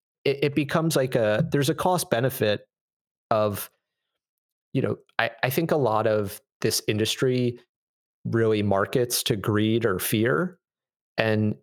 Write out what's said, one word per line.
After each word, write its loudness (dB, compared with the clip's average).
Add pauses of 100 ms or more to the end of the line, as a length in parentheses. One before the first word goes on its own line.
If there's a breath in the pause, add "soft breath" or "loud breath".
(260)
it, 0
it -2
becomes 0
like 0
a, 2
there's 2
a 0
cost -2
benefit -2 (600)
of, 0 (1000)
you -2
know, -4 (200)
I, 0 (100)
I 0
think -2
a 4
lot 2
of -2 (200)
this -2
industry 0 (680 loud breath)
really 2
markets 0
to 0
greed 2
or 0
fear, 0 (600)
and, 0